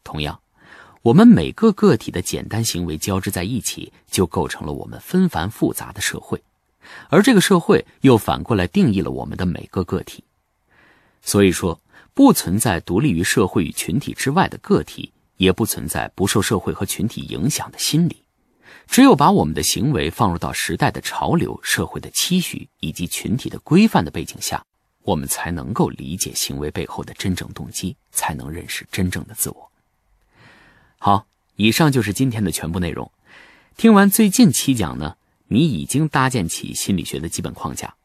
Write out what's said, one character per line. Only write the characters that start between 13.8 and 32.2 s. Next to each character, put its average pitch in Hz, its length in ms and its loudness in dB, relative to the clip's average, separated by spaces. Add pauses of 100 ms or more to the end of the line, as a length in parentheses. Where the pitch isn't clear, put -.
体 - 140 -8
之 - 160 -4
外 156 180 0
的 - 120 -10
个 - 240 0
体， - 280 -14 (260)
也 92 140 4
不 110 140 0
存 76 220 -8
在 60 260 -4
不 95 140 -2
受 104 140 2
社 98 180 0
会 - 120 -6
和 - 140 -6
群 - 220 -4
体 - 140 -8
影 76 280 -4
响 - 220 -6
的 - 80 -20
心 165 280 2
理。 - 100 -6 (680)
只 - 160 4
有 262 140 10
把 147 160 4
我 151 140 4
们 78 80 -4
的 73 100 -2
行 - 280 0
为 78 200 0
放 104 200 0
入 85 60 -2
到 71 160 -6
时 - 240 -4
代 139 140 0
的 65 100 -12
潮 - 320 -4
流、 160 300 -2
社 - 220 -2
会 - 160 -12
的 - 100 -18
期 - 280 -2
许 - 280 -8 (140)
以 78 100 -6
及 85 160 -8
群 - 280 -4
体 - 140 -8
的 - 100 -10
规 208 280 4
范 120 180 0
的 73 60 -10
背 82 140 -6
景 - 140 -16
下， - 240 -6 (400)
我 98 120 0
们 69 120 -6
才 - 220 -6
能 80 240 -8
够 135 160 0
理 67 280 -10
解 - 180 -8
行 - 240 -6
为 73 100 -6
背 76 160 -8
后 - 180 -12
的 - 100 -16
真 95 200 -4
正 - 200 -8
动 - 180 -14
机， - 240 -8 (160)
才 - 240 -6
能 64 160 -12
认 82 180 -14
识 - 220 -10
真 92 180 -2
正 92 160 -8
的 - 80 -20
自 - 160 -6
我。 - 220 -18 (1300)
好， 101 260 2 (300)
以 107 160 4
上 151 200 4
就 131 100 2
是 101 120 -2
今 135 160 0